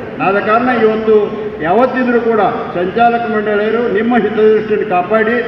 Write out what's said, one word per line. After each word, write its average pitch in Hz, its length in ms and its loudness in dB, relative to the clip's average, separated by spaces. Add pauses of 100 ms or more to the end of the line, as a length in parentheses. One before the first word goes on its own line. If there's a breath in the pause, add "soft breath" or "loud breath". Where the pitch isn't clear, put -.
(240)
ಆದ 196 160 0
ಕಾರಣ 226 300 0 (120)
ಇವತ್ತು 220 340 2 (460)
ಯಾವತ್ತಿದ್ರೂ 240 600 2
ಕೂಡ 220 200 0 (340)
ಸಂಚಾಲಕ 226 600 0
ಮಂಡಳಿಯರು 214 580 0
ನಿಮ್ಮ 233 240 0
ಹಿತದೃಷ್ಟಿಯನ್ನು 214 720 2
ಕಾಪಾಡಿ 220 480 0 (100)